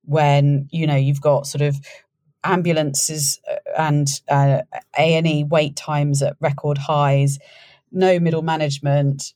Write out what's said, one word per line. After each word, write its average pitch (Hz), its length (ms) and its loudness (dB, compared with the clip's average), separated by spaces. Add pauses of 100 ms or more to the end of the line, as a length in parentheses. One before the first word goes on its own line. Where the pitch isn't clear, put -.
when, 143 680 2
you 160 160 -2
know, 147 80 2
you've 139 260 0
got 143 260 2
sort 143 140 -6
of 147 160 0 (680)
ambulances, 156 960 -2 (100)
uh, - 60 -6 (220)
and, 147 500 0
uh, 139 360 2 (360)
A 160 160 4
and 160 100 0
E 151 200 0
wait 151 320 0
times 147 440 -2
at - 200 -2
record 147 360 -2
highs, 139 640 0 (540)
no 185 260 4
middle 165 220 2
management. 143 960 -2